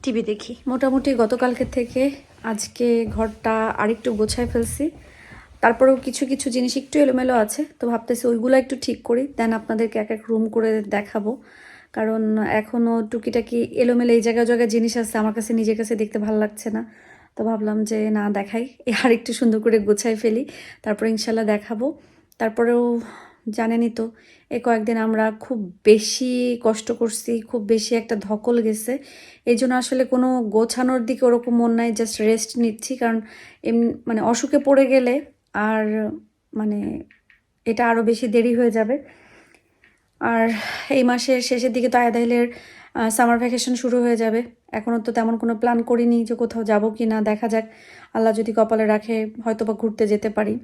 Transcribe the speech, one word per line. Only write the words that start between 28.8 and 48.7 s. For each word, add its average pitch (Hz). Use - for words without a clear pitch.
এই 240
জন্য 254
আসলে 254
কোনো 254
গোছানোর 233
দিকে 247
ওরকম 240
মন 233
নাই, 233
just 220
রেস্ট 220
নিচ্ছি। 233
কারণ 226
এম-, 233
মানে 220
অসুখে 240
পড়ে 277
গেলে 262
আর 214
মানে 208
এটা 233
আরও 226
বেশি 220
দেরি 233
হয়ে 240
যাবে। 226
আর 226
এই 277
মাসের 247
শেষের 247
দিকে 247
তো 240
আয়াদাহিলের, 240
আহ, 220
সামার 233
ভ্যাকেশন 247
শুরু 247
হয়ে 240
যাবে। 226
এখনও 226
তো 220
তেমন 226
কোনো 233
প্ল্যান 240
করিনি 240
যে 233
কোথাও 226
যাবো 208
কি 226
না, 220
দেখা 214
যাক, 220
আল্লাহ 226
যদি 220
কপালে 220